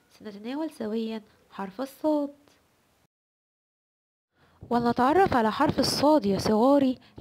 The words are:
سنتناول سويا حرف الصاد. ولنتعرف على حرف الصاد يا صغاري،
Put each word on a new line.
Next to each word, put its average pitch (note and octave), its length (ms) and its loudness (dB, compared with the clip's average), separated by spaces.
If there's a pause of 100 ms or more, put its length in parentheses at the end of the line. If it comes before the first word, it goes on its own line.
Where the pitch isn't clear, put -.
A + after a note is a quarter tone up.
(200)
سنتناول A#3 520 -10
سويا A3 500 -8 (300)
حرف G3 300 -12
الصاد. C#4+ 480 -2 (2500)
ولنتعرف B3 640 2
على A3 180 2
حرف D4 280 0
الصاد C#4 460 2
يا G3 120 0
صغاري، B3+ 600 2 (240)